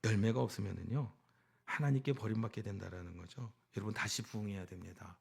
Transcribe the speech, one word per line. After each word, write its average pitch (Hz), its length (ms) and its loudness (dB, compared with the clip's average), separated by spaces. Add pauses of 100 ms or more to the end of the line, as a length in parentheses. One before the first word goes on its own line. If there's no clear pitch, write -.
열매가 110 380 6
없으면은요, 101 720 0 (540)
하나님께 139 480 4
버림받게 110 480 0
된다라는 92 560 -6
거죠. 104 340 -10 (240)
여러분, 104 160 -2
다시 - 300 -2
부흥해야 101 440 -4
됩니다. 90 540 -12